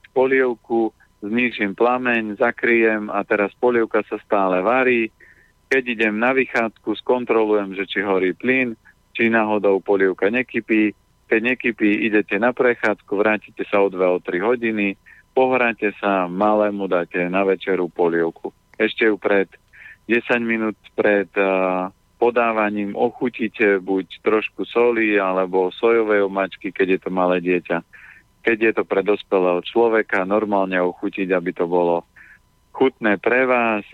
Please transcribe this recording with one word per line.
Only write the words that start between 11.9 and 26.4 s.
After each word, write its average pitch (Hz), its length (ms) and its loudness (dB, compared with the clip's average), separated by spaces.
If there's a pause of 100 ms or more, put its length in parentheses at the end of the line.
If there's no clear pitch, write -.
idete 104 320 0
na 120 120 2
prechádzku, 117 680 0
vrátite 104 500 -2
sa 101 160 2
o 98 80 2
dve, 92 160 0
o 90 120 2
tri 90 200 -6
hodiny, 110 600 -2 (320)
pohráte 123 680 0
sa, 98 280 0
malému 101 640 0
dáte 87 400 -2
na 95 160 0
večeru 90 400 0
polievku. 82 640 -2 (260)
Ešte 110 320 0
ju 101 80 0
pred, 98 320 0 (560)
desať 117 320 -2
minút 113 400 -2 (160)
pred, 104 400 2
a, 92 560 0 (320)
podávaním 110 720 0
ochutíte 110 880 0
buď 95 400 -6
trošku 104 480 -2
soli 113 480 0
alebo 92 560 0
sojovej 107 560 2
omáčky, 98 400 -4